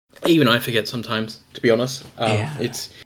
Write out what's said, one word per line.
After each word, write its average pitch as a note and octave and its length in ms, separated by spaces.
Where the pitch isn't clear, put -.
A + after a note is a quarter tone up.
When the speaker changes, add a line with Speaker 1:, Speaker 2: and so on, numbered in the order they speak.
Speaker 1:
Even D#3+ 200
I A#2 120
forget A2+ 280
sometimes, A2 520
to - 80
be A#2+ 100
honest. A#2+ 320
Um, A2 160
Speaker 2:
Yeah. G#2+ 260
Speaker 1:
it's, - 300